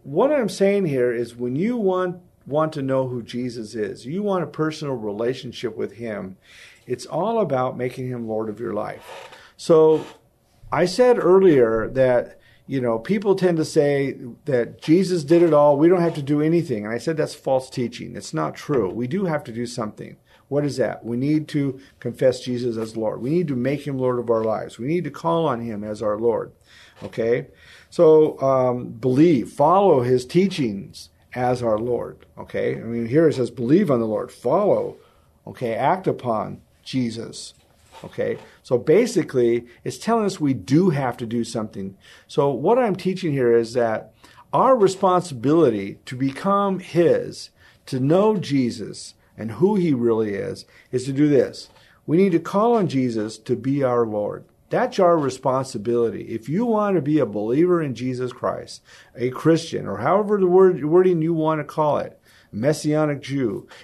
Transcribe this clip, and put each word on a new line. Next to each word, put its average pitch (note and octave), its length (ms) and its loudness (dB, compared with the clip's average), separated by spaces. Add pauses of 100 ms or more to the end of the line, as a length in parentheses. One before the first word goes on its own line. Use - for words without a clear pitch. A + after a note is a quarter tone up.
what F#3+ 300 0
I'm B3+ 160 0
saying G3 380 0
here B2+ 260 0
is A#2 240 -6
when B2 200 -6
you A3 200 -2
want, F#3 420 -2 (280)
want D3+ 260 -2
to D3 100 -8
know C3 260 0
who B2 140 -8
Jesus A#2+ 520 -10
is, G#2 320 -8
you F3 160 -6
want F#3+ 220 -2
a - 40 -8
personal D3+ 460 -6
relationship A#2 840 -6
with G#2 160 -6
him, G2+ 440 -10 (500)
it's B2+ 200 -8
all G#3+ 340 -2
about B2+ 360 -2
making B2+ 320 -6
him A#2+ 180 -8
Lord A2 220 -4
of G#2 120 -10
your G#2+ 120 -6
life. - 580 -10 (260)
So D#3 480 6 (680)
I D3 120 0
said A#3+ 340 4
earlier D3 720 6
that, B2+ 480 2 (280)
you C3+ 140 -4
know, A#2 180 0
people G3 360 0
tend F3+ 240 2
to D#3 60 0
say C#3+ 520 0 (300)
that A#2+ 340 -2
Jesus F3 420 2
did E3+ 200 4
it E3 100 4
all, D3 240 6
we D#3 120 4
don't E3+ 120 6
have E3+ 140 0
to D#3 80 -6
do D3 180 0
anything. D3+ 440 0
And A2 80 -6
I A#2 60 -4
said D#3+ 180 -4
that's D3 180 -4
false C3 360 -2
teaching. F#2+ 460 -8
It's - 180 -12
not D#3 220 -4
true. A#2 340 0
We A2+ 160 -6
do F#3 200 -4
have D3+ 180 -4
to A#2+ 80 -12
do A#2+ 140 -6
something. G#2 500 -10 (360)
What D3 140 0
is B2+ 100 -6
that? - 260 -2
We A#2 140 -6
need D3+ 320 0
to C#3 320 -4 (180)
confess B2 420 0
Jesus B2 360 -4
as A2 180 -8
Lord. G#2+ 280 -4
We B2 80 -4
need E3+ 180 0
to C#3 80 -4
make C3+ 300 -2
him C#3 120 -6
Lord B2+ 200 0
of A#2 100 -4
our A2+ 160 2
lives. G#2+ 340 -4
We A#2 80 -8
need F3 180 -2
to F#3 60 -8
call E3 360 -2
on A#2+ 160 -2
him A2 200 -8
as G#2+ 200 -8
our G#2+ 160 0
Lord. G#2+ 340 0 (500)
Okay? A#2 440 -2 (420)
So, D#3 500 4
um, B2+ 500 0
believe, B2+ 640 2
follow E3 520 4
his B2 240 0
teachings B2+ 840 -2 (260)
as B2 280 -2
our A2 160 2
Lord. A2 480 -6 (100)
Okay? G#2+ 380 -6
I C3+ 100 -10
mean, A#2 220 -6
here D3+ 200 4
it C#3+ 60 4
says, A#2 180 -2
"Believe D3 400 2
on B2+ 80 2
the A2+ 80 0
Lord," G#2 240 -4
follow, B2+ 640 0 (500)
okay, A2+ 260 -6
act D3 340 -2
upon G#2+ 540 -4 (240)
Jesus. A2+ 720 -8 (500)
Okay? G#2+ 320 -4 (260)
So B2+ 140 0
basically, B2 880 2 (200)
it's C3 120 -8
telling A3 300 -2
us F#3+ 120 -4
we C#3+ 140 0
do C#3 380 2
have C#3 260 -2
to B2 80 -10
do A2+ 200 -4
something. G#2 520 -8 (320)
So C#3+ 220 0
what D3+ 280 2
I'm A#3 180 0
teaching F#3 360 -2
here A#2+ 240 4
is A#2 160 0
that A#2 400 -2 (400)
our A3+ 240 4
responsibility D3+ 1300 2
to - 100 -14
become F#3+ 640 -2
his, C3+ 680 0 (380)
to C3+ 120 -4
know F#3+ 380 2
Jesus A#2+ 800 -4 (200)
and A2 180 -10
who F#3 240 2
he E3+ 180 2
really A2+ 400 0
is, G2 320 -8 (240)
is B2+ 140 -4
to C3+ 80 -6
do C#3+ 140 2
this. C3 440 0 (360)
We D3+ 120 2
need G3 140 4
to E3 60 2
call G3+ 360 0
on G#3 120 2
Jesus A#2+ 520 -2
to B2+ 180 -4
be C3+ 260 -2
our A#2+ 240 2
Lord. G#2 380 -4 (240)
That's G3 300 -2
our F3 180 6
responsibility. A#2+ 1080 -2
If A2+ 260 -8
you G#3 160 -2
want G#3 300 0
to D#3 60 0
be D3+ 160 2
a C#3 60 2
believer C3 580 0
in C3+ 120 -4
Jesus B2 360 -6
Christ, - 520 -8 (340)
a B2 140 -2
Christian, B2+ 560 0
or G2+ 100 -6
however G3 420 0
the F#3 80 4
word, F3+ 380 6
wording F3 380 4
you E3 100 0
want D#3 280 0
to D3 40 -8
call D3 320 0
it, - 240 -8 (320)
Messianic D3+ 720 -2
Jew, B2 440 -4 (180)